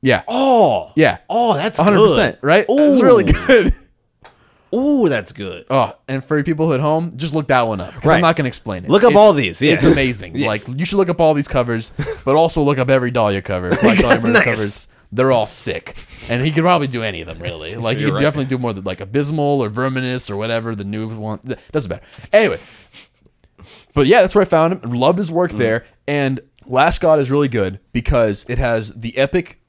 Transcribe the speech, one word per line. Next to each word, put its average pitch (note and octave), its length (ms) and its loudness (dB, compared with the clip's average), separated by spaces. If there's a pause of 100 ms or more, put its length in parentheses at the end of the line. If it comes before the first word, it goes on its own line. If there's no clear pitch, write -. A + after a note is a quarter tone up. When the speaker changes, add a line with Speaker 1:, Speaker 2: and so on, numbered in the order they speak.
Speaker 1:
Yeah. B2+ 260 2
Speaker 2:
Oh. A3+ 640 2
Speaker 1:
Yeah. C#3 240 4 (100)
Speaker 2:
Oh, A3+ 260 0
that's E3 260 -4
Speaker 1:
A - 40 4
hundred G3+ 220 4
percent, D#3 340 2
Speaker 2:
good. B2+ 60 -4
Speaker 1:
right? G#3+ 220 4
That's C#4+ 340 4
really A#3 220 6
Speaker 2:
Ooh. - 220 2
Speaker 1:
good. G#3+ 280 4 (1000)
Speaker 2:
Ooh, C4 340 2
that's A#2 240 -2
good. F2+ 380 -12
Speaker 1:
Oh, B2+ 240 0 (140)
and C3+ 140 -6
for D3+ 200 -2
people D#3 320 -2
at B2+ 60 -2
home, D#3+ 360 -2
just D3 180 -8
look D3+ 140 -2
that B2+ 180 2
one G#2+ 140 -4
up, E2+ 140 -12
'cause - 100 -16
I'm C3+ 60 4
Speaker 2:
Right. D3 100 4
Speaker 1:
not E3 160 2
gonna C#3 120 -2
explain F#2+ 360 -10
it. - 60 -4
Speaker 2:
Look G3 120 4
up A#3+ 100 6
Speaker 1:
It's, - 60 6
Speaker 2:
all G#3 140 8
these, C#3+ 300 -2
yeah. D3 100 4
Speaker 1:
it's - 120 0
amazing. A#2+ 480 2
Speaker 2:
<laughs> - 40 -8
Yes. C3+ 100 -2 (220)
Speaker 1:
Like, B2+ 100 -8
you E3+ 60 -2
should G3 140 -4
look F#3+ 100 0
up F3 120 -2
all D#3+ 120 4
these C#3+ 160 -2
covers, A#2+ 420 -4 (340)
but C3+ 120 2
also E3 240 2
look C#3+ 180 0
up B2+ 120 0
every B2+ 200 2
Dahlia G#2+ 300 0
cover, F#2 300 -4
Speaker 2:
<laughs> - 120 0
Speaker 1:
Black G#3+ 160 4
Dahlia - 220 2
Murder A#3 140 0
Speaker 2:
Nice. G#3+ 100 4
Speaker 1:
covers. A2+ 440 -4 (220)
They're B2+ 220 0
all A2+ 140 0
sick. - 500 -10 (320)
And A#2+ 160 -2
he D3+ 80 -2
could D#3+ 120 0
probably E3+ 220 2
do B2 160 -6
any F#2+ 200 -8
of D#2+ 40 -12
them, E2 120 -14
really. E2+ 360 -12
Speaker 2:
<laughs> - 20 -12
Speaker 1:
Like, A2+ 200 -2
he C#3 60 -6
Speaker 2:
You're D3 80 -2
Speaker 1:
could F#2+ 60 -4
Speaker 2:
right. G#2+ 40 -2
Speaker 1:
definitely C#3+ 240 -2 (100)
do B2+ 40 -4
more A#2+ 160 -4
than, F#2+ 100 -12
like, F#2+ 160 -8
Abysmal C#3+ 640 -2
or G#2+ 60 -6
Verminous B2+ 580 -6
or G2+ 80 -8
whatever, A2+ 380 -6
the G#2 100 -10
new G#2 240 -8
one. A2 300 -10
Th-, C3+ 200 -12 (140)
doesn't C#3 160 -4
matter. D#2+ 140 -10 (280)
Anyway. G3+ 280 2 (1400)
But C#3+ 120 2
yeah, G#3+ 140 6
that's F#3+ 140 2
where G3+ 80 4
I - 20 4
found E3 300 2 (100)
him. A#2 80 -8
Loved C3+ 260 0
his F3 140 -6
work F3 200 -2
Speaker 2:
Mm. G#2+ 60 -10
Speaker 1:
there. A2+ 280 -2 (200)
And C#3 340 -2 (260)
Last C#3+ 340 0
God D#3 180 4
is C3 120 0
really C#3+ 180 0
good G2 320 -4 (140)
because A2+ 560 0
it A#2+ 80 -6
has A2+ 340 -2
the A#2 240 -10
epic D#3 520 -2